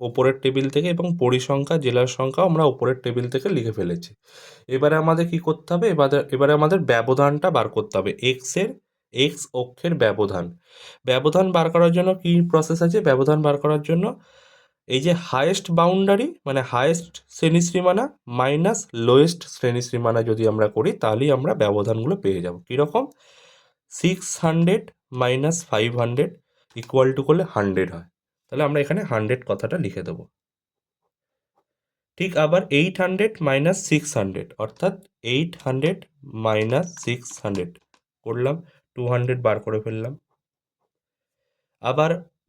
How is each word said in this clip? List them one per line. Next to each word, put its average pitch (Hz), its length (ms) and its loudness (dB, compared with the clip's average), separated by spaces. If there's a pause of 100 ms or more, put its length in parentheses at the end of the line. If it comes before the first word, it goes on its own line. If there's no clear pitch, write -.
ওপরের 131 360 2
টেবিল 135 320 2
থেকে, 160 200 0
এবং 170 120 -2 (160)
পরিসংখ্যা, 139 640 2
জেলার 123 320 2
সংখ্যা 131 340 -2
আমরা 160 220 2
ওপরের 123 320 -2
টেবিল 123 300 -2
থেকে 135 220 -4
লিখে 113 220 -2
ফেলেছি। 87 320 -6 (640)
এবারে 147 280 2
আমাদের 165 280 2
কি 165 160 -2
করতে 160 280 -2
হবে? 180 200 0
এবারে, 143 240 4 (160)
এবারে 139 240 4
আমাদের 160 200 4 (120)
ব্যবধানটা 139 680 2
বার 110 100 2 (100)
করতে 104 220 -4
হবে, 95 140 -2 (180)
এক্সের, 175 380 -4 (460)
এক্স 139 280 -2 (200)
অক্ষের 165 300 -6 (100)
ব্যবধান। 98 420 0 (640)
ব্যবধান 151 380 2 (100)
বার 165 180 4
করার 170 220 6
জন্য 185 140 2 (120)
কি 170 80 0 (200)
প্রসেস 160 360 2
আছে? 175 120 0 (100)
ব্যবধান 139 380 4
বার 143 160 4
করার 151 260 0
জন্য 170 160 0 (840)
এই 131 180 0
যে 175 60 4 (160)
হায়েস্ট 160 380 -2 (120)
বাউন্ডারি, 196 500 2 (180)
মানে 135 140 -2 (120)
হায়েস্ট 156 420 -2 (220)
শ্রেণী 165 320 2
সীমানা 180 360 0 (360)
মাইনাস 160 380 0 (280)
লোয়েস্ট 147 340 6 (140)
শ্রেণী 123 340 -2
সীমানা 117 320 0 (100)
যদি 110 120 0 (100)
আমরা 107 140 2 (100)
করি, 196 140 2 (120)
তাহলেই 117 340 0
আমরা 131 160 -2 (100)
ব্যবধানগুলো 110 520 0 (100)
পেয়ে 95 200 0
যাবো। 87 220 -8
কীরকম? 147 380 -2 (880)
সিক্স 185 360 -2 (160)
হান্ড্রেড 170 400 0 (380)
মাইনাস 131 340 0 (140)
ফাইভ 113 180 0 (120)
হান্ড্রেড 117 300 -2 (500)
equal 131 360 2
to 139 120 -2
করলে 175 160 2 (100)
হান্ড্রেড 95 400 0
হয়, 85 140 -16 (380)
তাহলে 135 220 -4
আমরা 147 160 0
এখানে 170 160 -2 (100)
হান্ড্রেড 113 300 0 (100)
কথাটা 110 340 -4
লিখে 95 240 -8
দেবো। 85 140 -10 (2000)
ঠিক 185 120 -2 (140)
আবার 160 180 2 (160)
এইট 185 240 0
হান্ড্রেড 190 300 0 (160)
মাইনাস 147 300 0 (120)
সিক্স 151 180 0 (100)
হান্ড্রেড, 95 300 -6 (160)
অর্থাৎ - 300 -4 (380)
এইট 160 200 -2 (120)
হান্ড্রেড 139 340 -2 (480)
মাইনাস 113 400 0 (180)
সিক্স 123 240 -6 (140)
হান্ড্রেড 95 280 -4 (560)
করলাম, 123 300 -2 (400)
টু 123 60 -8 (100)
হান্ড্রেড 123 340 0
বার 107 100 2 (100)
করে 110 180 -2
ফেললাম। 113 280 -8 (1700)
আবার 147 280 0 (380)